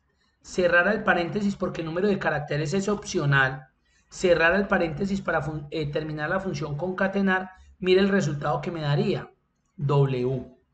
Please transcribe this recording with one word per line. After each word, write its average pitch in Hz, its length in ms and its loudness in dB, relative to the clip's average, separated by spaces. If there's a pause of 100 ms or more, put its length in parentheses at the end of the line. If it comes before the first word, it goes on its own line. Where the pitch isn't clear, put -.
(420)
cerrara 175 520 2
el 202 100 -4
paréntesis 190 520 0
porque 165 260 -4
el 160 60 -6
número 180 200 0
de 196 120 2
caracteres 151 540 -2
es 196 140 0
opcional, 143 800 0 (420)
cerrara 170 480 4
el 202 100 0
paréntesis 190 540 0
para 165 200 -2
fun-, 151 300 -6
eh, 151 200 -4
terminar 151 380 -4
la 190 100 0
función 151 380 -6
concatenar, 190 720 0 (300)
mire 185 200 4
el 202 100 4
resultado 156 520 0
que 180 100 -6
me 165 100 -8
daría, 151 500 0 (460)
W. 131 800 0 (160)